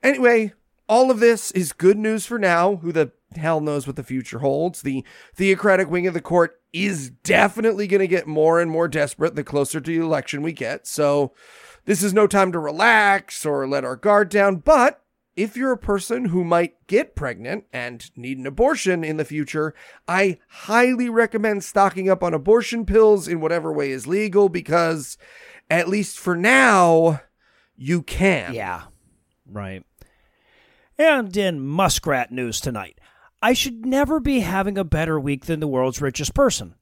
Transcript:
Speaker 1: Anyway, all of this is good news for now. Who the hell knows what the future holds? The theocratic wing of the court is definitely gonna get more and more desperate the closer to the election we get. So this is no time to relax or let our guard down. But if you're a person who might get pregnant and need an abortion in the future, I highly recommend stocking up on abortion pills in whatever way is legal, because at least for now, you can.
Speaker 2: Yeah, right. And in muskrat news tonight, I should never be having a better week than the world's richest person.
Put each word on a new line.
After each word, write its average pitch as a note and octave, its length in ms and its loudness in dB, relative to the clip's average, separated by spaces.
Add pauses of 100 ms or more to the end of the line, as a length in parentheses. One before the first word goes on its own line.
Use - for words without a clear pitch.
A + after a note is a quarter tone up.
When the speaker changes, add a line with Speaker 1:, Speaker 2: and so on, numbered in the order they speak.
Speaker 1:
Anyway, A#3 500 2 (360)
all B3+ 220 4
of A3+ 100 2
this A#3 320 4
is F3+ 200 -2
good F#3+ 260 4
news A3 280 -2
for A#3 120 -8
now. F#3 380 2
Who E3+ 160 -8
the D#3 200 0 (240)
hell D#3+ 240 -2
knows D3 260 -4
what C3+ 100 -10
the C#3+ 60 -12
future B2+ 380 -10
holds? D3 420 -2
The C3+ 220 -6 (300)
theocratic F#3+ 560 2
wing F3+ 160 -2
of F3+ 80 -2
the E3+ 60 -4
court E3+ 400 0 (120)
is E3 380 -4 (120)
definitely G#3 640 2
gonna F#3+ 200 2
get E3+ 200 0
more D#3 340 2
and E3+ 100 -2
more D#3+ 180 -2
desperate D3 480 -2
the D3 80 -6
closer C#3+ 360 -2
to C3+ 100 -10
the E3 140 -2
election D3 380 -4
we E3 100 -6
get. C3 340 -8
So C#3+ 460 0 (520)
this F#3 180 0
is G3+ 100 0
no G#3 140 4
time G3 260 2
to F3 60 -4
relax G3 880 0
or C#3 220 -2
let C#3 160 -2
our B2+ 120 -6
guard G#3 320 4
down. G3 280 2
But C#4 460 4 (340)
if G3+ 200 -4
you're C4 160 -2
a A#3+ 60 -2
person A3+ 480 -4
who F3+ 180 0
might E3+ 300 0 (140)
get A#3 260 0
pregnant B2+ 580 -10
and B2 440 -12
need C3 220 -10
an B2+ 80 -10
abortion F3+ 580 0
in D#3 140 -4
the D3+ 60 -2
future, D3+ 500 -6 (340)
I F#3 300 0 (100)
highly A#3+ 600 0
recommend A3 560 0
stocking F#3+ 460 0
up F#3 140 2
on E3+ 100 0
abortion A3 520 2
pills G#3 420 4
in E3+ 120 -4
whatever D#3+ 320 -2
way D3 200 -2
is B2 140 -8
legal, G3+ 420 2
because E3 680 -2 (540)
at E3+ 180 0
least G3+ 300 -4
for F3+ 180 -2
now, F3+ 840 4 (560)
you D3 260 -2
can. D#3 500 0
Speaker 2:
Yeah, F#2 300 -8 (640)
right. G2 380 -14 (1120)
And C4+ 380 2
in F#3 300 -2
muskrat D3 640 -2
news B2 300 -6
tonight, G#2+ 380 -10 (420)
I A#3 140 2
should A#3+ 320 -6
never C#4+ 340 0
be C4 200 0
having F#3+ 380 -2
a F#3+ 60 -2
better D#3 340 -2
week C#3 280 -4
than D#3+ 140 -4
the D#3 60 -4
world's B2+ 360 -2
richest C#3 320 -6
person. G3+ 460 0